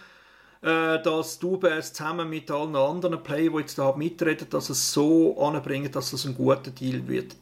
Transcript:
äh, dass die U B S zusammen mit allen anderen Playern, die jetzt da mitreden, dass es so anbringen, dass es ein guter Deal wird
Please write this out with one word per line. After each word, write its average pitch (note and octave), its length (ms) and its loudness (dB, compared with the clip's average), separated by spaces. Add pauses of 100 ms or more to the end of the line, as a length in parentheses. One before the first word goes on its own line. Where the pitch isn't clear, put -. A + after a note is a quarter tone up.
(640)
äh, D#3+ 400 2
dass D#3+ 360 -2
die - 60 -8
U F#3 140 0
B F#3 100 4
S D#3 240 -2
zusammen D#3+ 380 -6
mit D#3 200 -8
allen D3+ 260 -2
anderen D#3+ 460 0
Playern, D#3 300 2
die D#3 80 0
jetzt - 180 -8
da C3+ 160 4
mitreden, D#3 540 -2
dass - 220 -2
es - 200 0
so D#3+ 480 4
anbringen, C#3+ 540 0
dass C3+ 220 -4
es C3 100 -4
ein C3+ 100 -4
guter C3 360 2
Deal B2+ 380 -6
wird B2+ 340 -4